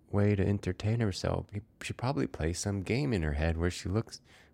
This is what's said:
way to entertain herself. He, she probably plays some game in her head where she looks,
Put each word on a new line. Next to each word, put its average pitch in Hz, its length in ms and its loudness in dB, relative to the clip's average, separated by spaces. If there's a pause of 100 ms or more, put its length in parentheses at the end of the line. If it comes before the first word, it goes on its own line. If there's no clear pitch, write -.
(100)
way 101 240 4
to 95 120 4
entertain 101 520 0
herself. 90 540 -2
He, 104 80 -6 (220)
she - 100 -6
probably 135 340 -2
plays 85 320 -2
some 101 240 -2
game 131 300 0
in 92 100 2
her 76 120 0
head 80 220 2
where 85 140 0
she - 180 -6
looks, 104 320 -4 (340)